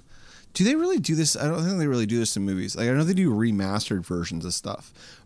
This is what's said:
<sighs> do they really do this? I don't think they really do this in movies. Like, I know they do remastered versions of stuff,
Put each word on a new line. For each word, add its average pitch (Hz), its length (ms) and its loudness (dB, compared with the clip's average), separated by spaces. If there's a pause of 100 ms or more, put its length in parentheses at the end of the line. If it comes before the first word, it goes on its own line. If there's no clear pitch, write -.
<sighs> - 500 -20
do 180 100 0
they 254 120 4
really 339 240 2
do 160 160 0
this? 151 200 2
I 147 120 -2
don't 160 160 -2
think 185 160 0
they 151 80 2
really 120 180 2
do 113 120 0
this 113 200 0
in 98 60 -2
movies. 95 320 -2
Like, 113 120 0
I 123 60 2
know 147 100 4
they 180 100 2
do 185 180 4
remastered 104 760 0
versions 87 400 -4
of 90 80 -4
stuff, - 400 -8 (320)